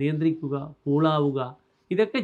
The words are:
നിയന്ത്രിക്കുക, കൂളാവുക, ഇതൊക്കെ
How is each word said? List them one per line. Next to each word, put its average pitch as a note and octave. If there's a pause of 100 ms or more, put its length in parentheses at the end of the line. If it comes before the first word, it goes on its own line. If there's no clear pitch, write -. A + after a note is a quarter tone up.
നിയന്ത്രിക്കുക, D3+ (280)
കൂളാവുക, D3 (500)
ഇതൊക്കെ G#3+